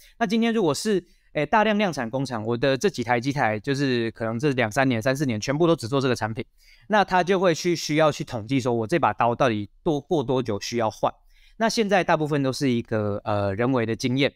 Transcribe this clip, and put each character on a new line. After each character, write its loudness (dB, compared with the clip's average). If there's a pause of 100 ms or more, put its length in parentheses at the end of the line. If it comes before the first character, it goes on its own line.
(180)
那 0
今 0
天 0
如 0
果 2
是， -2 (300)
诶， 0
大 2
量 2
量 0
产 -6
工 -4
厂， -6
我 -2
的 0
这 0
几 -4
台 2
机 -2
台， 0
就 -2
是 0
可 -8
能 -4
这 0
两 0
三 2
年、 0
三 0
四 -2
年 -2
全 -4
部 2
都 4
只 -10
做 0
这 0
个 2
产 -4
品， -8 (440)
那 4
他 2
就 0
会 2
去， -2
需 -4
要 4
去 -6
统 -10
计 0
说， 0
我 -2
这 0
把 2
刀 2
到 2
底 -2 (140)
多， 0
过 -2
多 0
久 -4
需 -6
要 0
换。 -2 (480)
那 2
现 0
在 2
大 2
部 0
分 0
都 0
是 0
一 2
个， -2
呃， 0
人 0
为 2
的 -2
经 -2
验 2